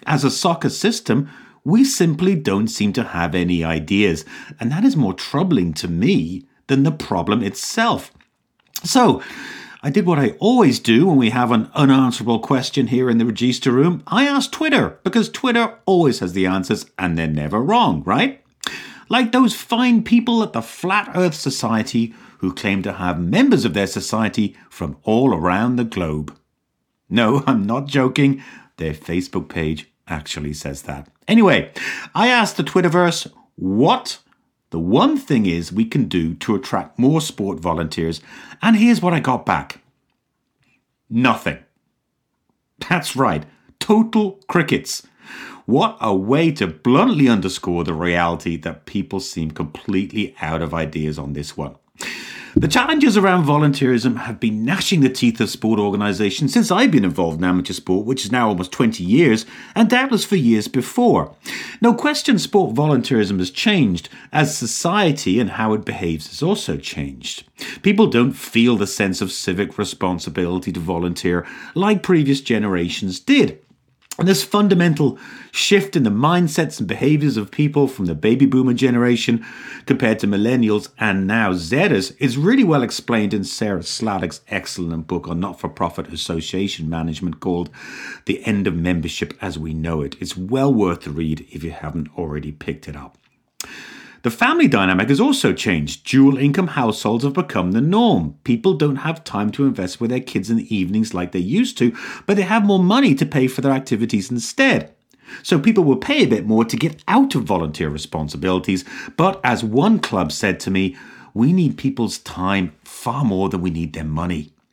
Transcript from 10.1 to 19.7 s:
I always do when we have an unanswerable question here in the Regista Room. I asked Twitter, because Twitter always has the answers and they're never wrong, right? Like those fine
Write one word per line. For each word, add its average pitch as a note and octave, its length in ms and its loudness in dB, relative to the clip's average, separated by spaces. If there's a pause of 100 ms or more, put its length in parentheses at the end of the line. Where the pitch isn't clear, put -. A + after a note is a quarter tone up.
I B2 200 2
always G3+ 400 4
do A#2 280 4
when D#3 120 6
we A#2+ 100 4
have A#2+ 240 2
an A2 220 0
unanswerable C3 640 2
question B2+ 480 -2
here B2+ 240 0
in A#2 80 4
the A2+ 80 2
Regista B2 440 0
Room. D3+ 360 2
I A#3+ 200 2
asked C#4 260 0
Twitter, D4 520 0
because G#3 240 0
Twitter A#3 560 -2
always E3 360 4
has F2+ 120 -4
the F#2 140 0
answers F#2+ 400 -2 (120)
and E2+ 200 -2
they're E2 80 0
never D2+ 340 -2
wrong, D3 440 2
right? D#3 380 0 (680)
Like A3+ 200 2
those B3+ 240 4
fine A#3 500 0